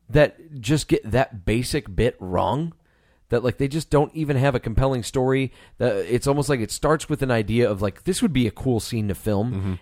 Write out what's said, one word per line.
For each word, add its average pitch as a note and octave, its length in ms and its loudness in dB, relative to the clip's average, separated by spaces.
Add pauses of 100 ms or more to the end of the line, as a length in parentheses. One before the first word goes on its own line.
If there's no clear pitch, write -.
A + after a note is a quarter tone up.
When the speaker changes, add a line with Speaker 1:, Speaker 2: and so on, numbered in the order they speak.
Speaker 1:
that C#3+ 500 2
just A#2+ 280 0
get B2+ 220 0
that A2+ 360 -2
basic A#2 500 -2
bit A2 240 2
wrong, F#2+ 540 -2 (560)
that, A#2 140 0
like, B2 140 -2
they C3+ 100 0
just D3+ 220 -6
don't D3 240 2
even D3+ 240 -2
have C3+ 160 4
a B2 60 0
compelling B2+ 420 0
story. C3 500 0 (280)
The, G#2 340 0
it's - 140 0
almost C#3+ 220 2
like C#3 100 0
it G#2+ 100 -4
starts - 400 -2
with D3+ 140 -4
an B2+ 80 0
idea A2+ 400 2
of, G2 100 -4
like, G2+ 220 -2
"This - 180 -2
would F#3+ 120 2
be B2+ 120 2
a G#2+ 60 0
cool B2 280 0
scene G#2+ 280 -4
to F#2 80 -2
film," A2 380 -2
Speaker 2:
Mm-hmm. F#2+ 280 -4